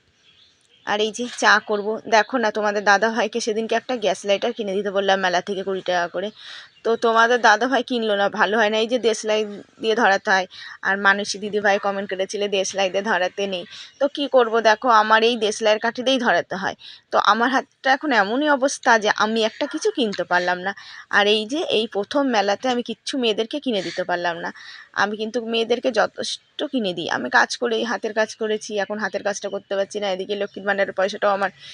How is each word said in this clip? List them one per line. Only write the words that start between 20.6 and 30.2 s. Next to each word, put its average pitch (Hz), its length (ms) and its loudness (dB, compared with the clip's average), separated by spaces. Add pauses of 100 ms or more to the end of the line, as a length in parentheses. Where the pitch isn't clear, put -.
না। 196 60 -4 (380)
আর 202 180 4
এই 214 180 4
যে 262 140 -4 (100)
এই 214 180 0
প্রথম 208 420 -2
মেলাতে 202 400 0
আমি 247 200 -2
কিচ্ছু - 280 -10
মেয়েদেরকে 226 420 -2
কিনে 226 220 -2
দিতে 170 220 -6
পারলাম 175 380 -2
না। 180 80 -6 (440)
আমি 208 240 0
কিন্তু 220 280 -6
মেয়েদেরকে 233 460 0
যথেষ্ট - 680 -4 (120)
কিনে 214 220 0
দিই, 160 160 -6
আমি - 200 -2
কাজ 240 260 2
করে, 233 280 -2
হাতের 214 300 -4
কাজ 220 220 -2
করেছি, 214 360 -6 (120)
এখন 208 160 -6
হাতের 196 240 -6
কাজটা 202 260 -4
করতে 196 260 -8
পারছি 196 240 -4
না। 202 120 -2
এদিকে 190 240 -6